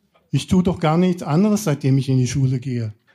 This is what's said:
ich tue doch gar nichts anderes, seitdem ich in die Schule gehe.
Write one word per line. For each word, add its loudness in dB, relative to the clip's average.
ich -2
tue 2
doch -2
gar 2
nichts 0
anderes, 0
seitdem 0
ich -2
in 2
die 2
Schule 0
gehe. -6